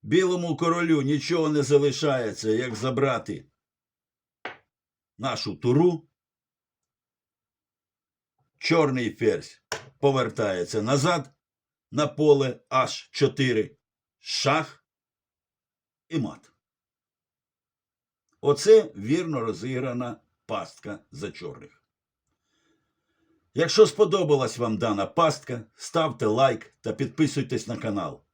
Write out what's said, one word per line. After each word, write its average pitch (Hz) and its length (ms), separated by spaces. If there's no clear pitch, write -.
Білому 175 560
королю 170 440
нічого 151 480
не 147 140
залишається, 135 840
як 117 260
забрати 127 720
нашу 113 380
туру. 156 520
Чорний 131 580
ферзь 98 460
повертається 110 840
назад 143 500
на 143 160
поле 143 520
аш - 420
чотири. 127 640
Шах - 680
і 160 120
мат. - 320
Оце 180 420
вірно 143 440
розіграна 120 840
пастка - 540
за 101 200
чорних. - 520
Якщо 170 340
сподобалась 151 720
вам 110 200
дана 101 280
пастка, 139 580
ставте 143 500
лайк 113 560
та 110 120
підписуйтесь 135 720
на 113 100
канал. 92 460